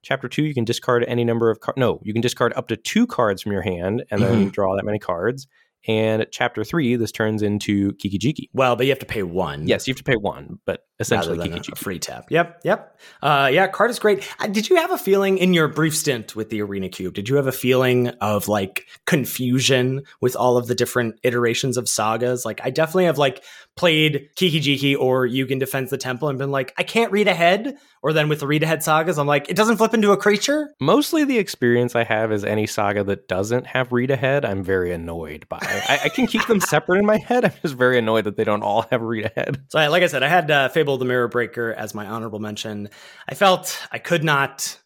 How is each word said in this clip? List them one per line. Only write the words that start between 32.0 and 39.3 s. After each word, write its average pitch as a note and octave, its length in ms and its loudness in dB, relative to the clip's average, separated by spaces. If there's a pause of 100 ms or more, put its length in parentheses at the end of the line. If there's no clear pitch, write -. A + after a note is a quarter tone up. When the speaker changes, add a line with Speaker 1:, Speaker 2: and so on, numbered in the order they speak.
Speaker 1:
have A2 260 0
is G#2 140 -2
any G#2+ 220 0
saga G2+ 360 -2
that G2 240 -4
doesn't G#2 400 -2
have B2+ 240 -4
read B2 200 0
ahead, C3+ 340 0
I'm G2 180 -4
very F2+ 300 0
annoyed E2 560 -10
by. - 120 -10
I, A3 440 -2
I - 40 0
can C4 160 0
keep - 220 -2
them G#3+ 120 4
Speaker 2:
<laughs> - 20 2
Speaker 1:
separate F3+ 380 0
in G#3 60 2
my G#3+ 120 2
head. B3 260 0
I'm F3+ 180 0
just C#3+ 140 -4
very B2+ 220 4
annoyed A2 260 2
that G2+ 140 -4
they A2 80 0
don't G#2 180 0
all G#2 280 0
have B2 100 0
read A2+ 240 -4
ahead. - 420 -4